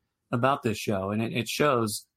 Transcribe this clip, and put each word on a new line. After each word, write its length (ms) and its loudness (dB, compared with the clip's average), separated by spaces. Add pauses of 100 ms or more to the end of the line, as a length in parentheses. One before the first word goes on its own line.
(320)
about 320 2
this 140 0
show, 340 -2
and 100 0
it, 120 -4
it 160 -2
shows, 560 0 (120)